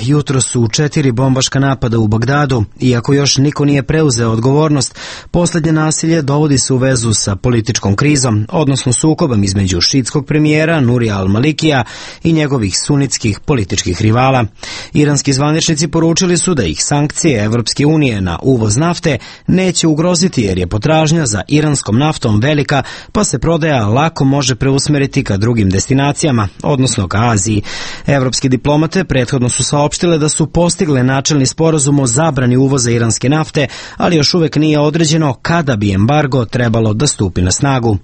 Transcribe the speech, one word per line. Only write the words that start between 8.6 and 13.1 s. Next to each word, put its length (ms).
sukobom 500
između 380
šiitskog 440
premijera 540
Nurija 380
al-Malikija 680
i 100
njegovih 400
sunitskih 600